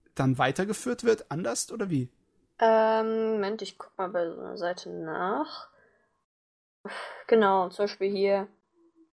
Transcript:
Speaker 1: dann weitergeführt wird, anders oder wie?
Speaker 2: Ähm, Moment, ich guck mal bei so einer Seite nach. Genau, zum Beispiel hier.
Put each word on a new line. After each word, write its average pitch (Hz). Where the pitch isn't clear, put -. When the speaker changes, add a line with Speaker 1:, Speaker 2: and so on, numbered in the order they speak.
Speaker 1:
dann 131
weitergeführt 196
wird, 226
anders 202
oder 214
wie? 131
Speaker 2:
Ähm, 220
Moment, 208
ich 190
guck -
mal 185
bei 175
so -
einer -
Seite 175
nach. 180
Genau, 196
zum 208
Beispiel 202
hier. 196